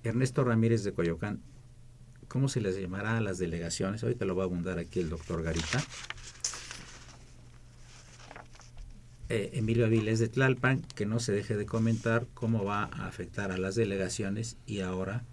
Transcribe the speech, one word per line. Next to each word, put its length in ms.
Ernesto 400
Ramírez 400
de 100
Coyoacán, 480
¿cómo 200
se 140
les 180
llamará 380
a 20
las 160
delegaciones? 680
Ahorita 220
lo 120
va 80
a 20
abundar 320
aquí 220
el 100
doctor 320
Garita. 400
Eh, 240
Emilio 320
Avilés 340
de 100
Tlalpan, 520
que 100
no 160
se 120
deje 260
de 80
comentar 640
cómo 320
va 200
a 220
afectar 460
a 60
las 160
delegaciones 880
y 160
ahora 520